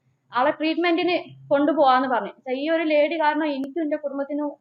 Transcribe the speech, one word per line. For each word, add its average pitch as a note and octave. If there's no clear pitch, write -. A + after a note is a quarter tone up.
ആളെ C4
ട്രീറ്റ്മെന്റിന് D#4+
കൊണ്ടുപോവാന്ന് C#4
പറഞ്ഞു. A#3
ഈ C#4
ഒരു E4
ലേഡി D#4
കാരണം D4+
എനിക്കും C#4
എന്റെ D4+
കുടുംബത്തിനും C#4+